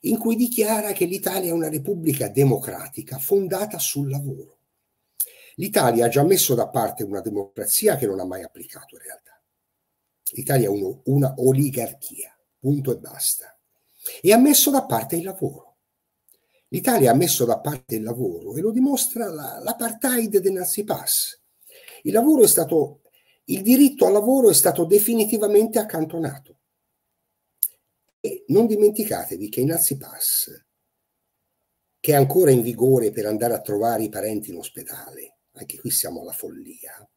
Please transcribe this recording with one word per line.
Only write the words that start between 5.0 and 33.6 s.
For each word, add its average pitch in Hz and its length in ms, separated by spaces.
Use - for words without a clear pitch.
L'Italia 120 500
ha 117 40
già 143 140
messo 175 300
da 117 160
parte 113 340
una 98 160
democrazia 104 800
che 131 80
non 95 140
ha 92 60
mai 92 180
applicato - 520
in - 60
realtà. - 400
L'Italia 120 340
è - 20
uno, 98 360
una 135 320
oligarchia, 131 1000
punto 135 320
e 117 60
basta. - 600
E 180 100
ha 220 60
messo 277 320
da 269 160
parte 123 300
il 170 80
lavoro. - 540
L'Italia 180 420
ha 117 40
messo 156 280
da 117 160
parte 143 360
il 110 80
lavoro 107 520
e 151 60
lo 214 100
dimostra 247 580
la, 160 340
l'apartheid 226 760
del 190 160
Nazi 185 300
Pass. - 580
Il 151 100
lavoro 262 300
è 196 40
stato, - 540
il 185 180
diritto 262 420
al 190 80
lavoro 233 360
è 175 40
stato 170 320
definitivamente 214 920
accantonato. 160 760
E - 280
non 220 180
dimenticatevi 208 840
che 117 140
i 131 40
Nazi 160 300
Pass, - 560
che - 120
è 147 40
ancora 139 360
in 123 120
vigore 117 480
per 107 160
andare 110 260
a - 80